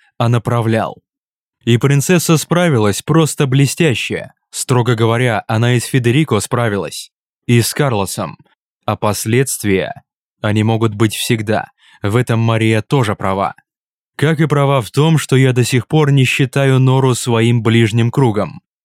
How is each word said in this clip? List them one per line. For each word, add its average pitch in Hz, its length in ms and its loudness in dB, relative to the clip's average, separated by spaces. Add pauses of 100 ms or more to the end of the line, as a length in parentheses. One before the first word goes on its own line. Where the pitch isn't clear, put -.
(180)
а 117 100 0
направлял. 113 720 -2 (640)
И 117 140 4
принцесса 143 580 2
справилась 143 680 0
просто 151 440 0
блестяще. 131 840 0 (180)
Строго 123 440 0
говоря, 113 540 0
она 117 260 2
и 120 60 2
с - 60 -6
Федерико 120 540 0
справилась. 101 720 -4 (360)
И 120 140 4
с - 140 -2
Карлосом. 107 640 -4 (460)
А 107 120 -2
последствия? 104 1080 -2 (400)
Они 107 200 0
могут 110 320 0
быть 107 200 0
всегда. 110 560 -4 (320)
В 101 140 -2
этом 123 220 0
Мария 110 440 0
тоже 107 340 -2
права. 95 380 -4 (640)
Как 151 240 0
и 160 60 0
права 139 340 0
в 104 100 -8
том, 156 280 2
что - 180 -2
я 131 160 4
до 120 120 2
сих 120 240 -2
пор 151 240 2
не 139 120 4
считаю 135 540 0
Нору 131 360 2
своим 117 480 0
ближним 117 480 2
кругом. 104 500 -2 (240)